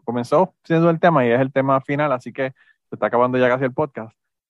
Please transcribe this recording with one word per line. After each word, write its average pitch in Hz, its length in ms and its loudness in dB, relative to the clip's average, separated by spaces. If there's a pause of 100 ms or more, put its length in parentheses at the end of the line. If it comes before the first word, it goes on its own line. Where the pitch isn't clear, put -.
comenzó 123 500 0 (100)
siendo 165 280 2
el 165 80 -2
tema 156 260 4
y 117 60 2
es 117 80 2
el 135 120 0
tema 135 300 0
final, 143 300 -2
así 127 200 -6
que 131 200 -6 (380)
se - 60 -14
está 107 120 -4
acabando 123 320 2
ya 127 100 4
casi 127 140 0
el 127 100 -2
podcast. 123 420 -8 (340)